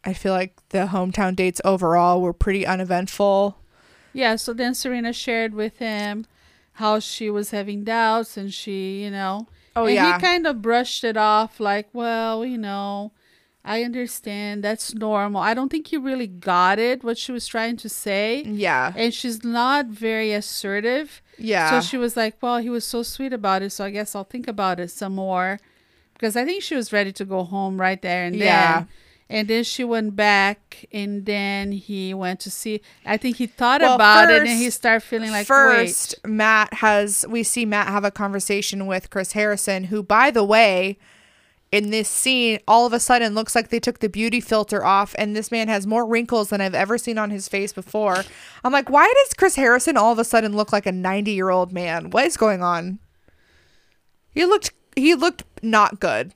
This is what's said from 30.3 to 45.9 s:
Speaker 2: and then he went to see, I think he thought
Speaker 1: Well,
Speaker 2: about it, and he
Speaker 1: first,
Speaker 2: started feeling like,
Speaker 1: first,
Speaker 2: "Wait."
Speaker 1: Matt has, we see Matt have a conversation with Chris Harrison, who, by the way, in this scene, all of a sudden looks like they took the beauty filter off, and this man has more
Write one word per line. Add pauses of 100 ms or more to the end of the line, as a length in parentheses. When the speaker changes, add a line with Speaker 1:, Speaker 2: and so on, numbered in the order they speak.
Speaker 2:
and
then
he
went
to
see, (260)
I
think
he
thought
Speaker 1:
Well,
Speaker 2:
about
it,
and
he
Speaker 1:
first,
Speaker 2:
started
feeling
like,
Speaker 1:
first,
Speaker 2:
"Wait."
Speaker 1:
Matt
has,
we
see
Matt
have
a
conversation
with
Chris
Harrison,
who,
by
the
way, (760)
in
this
scene, (100)
all
of
a
sudden
looks
like
they
took
the
beauty
filter
off,
and
this
man
has
more